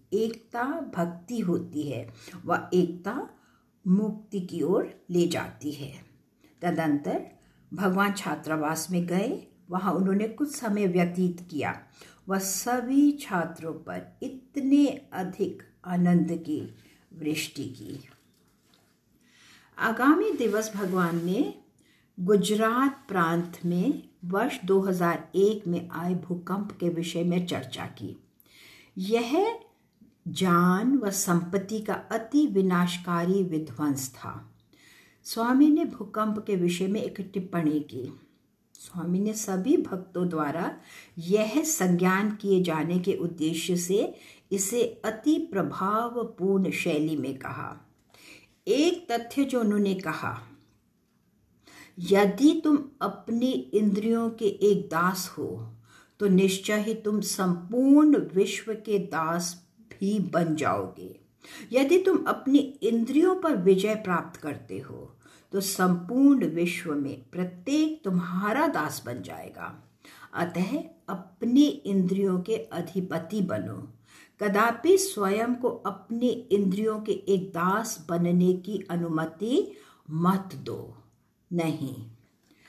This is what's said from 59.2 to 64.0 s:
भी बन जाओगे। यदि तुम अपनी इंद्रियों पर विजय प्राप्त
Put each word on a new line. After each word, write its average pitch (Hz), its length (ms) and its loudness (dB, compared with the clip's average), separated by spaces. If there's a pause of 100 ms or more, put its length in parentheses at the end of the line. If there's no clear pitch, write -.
भी 202 380 -2
बन 160 360 0
जाओगे। 95 640 -4 (520)
यदि 277 260 4
तुम 370 300 2
अपनी 262 300 2
इंद्रियों 269 800 2
पर 320 200 0
विजय 190 400 4
प्राप्त 180 440 -4